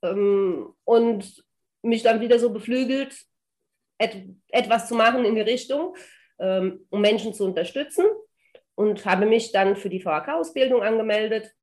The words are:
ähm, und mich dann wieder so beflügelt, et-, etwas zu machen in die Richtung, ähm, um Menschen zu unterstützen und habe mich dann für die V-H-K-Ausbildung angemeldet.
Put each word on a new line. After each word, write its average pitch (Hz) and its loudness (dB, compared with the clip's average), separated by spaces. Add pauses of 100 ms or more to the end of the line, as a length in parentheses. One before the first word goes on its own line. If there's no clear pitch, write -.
ähm, 196 0 (100)
und 233 2 (380)
mich 226 0
dann 226 4
wieder 233 4
so 233 2
beflügelt, 254 -2 (840)
et-, 196 -4 (200)
etwas 233 0
zu 240 -6
machen 233 4
in 214 2
die 220 0
Richtung, 262 -4 (420)
ähm, 190 -4
um 208 -2
Menschen 208 2
zu 202 -4
unterstützen 190 -4 (680)
und 208 -2
habe 196 2
mich 226 2
dann 196 2
für 196 -10
die 185 -6
V-H-K-Ausbildung 262 -2
angemeldet. 220 -2 (100)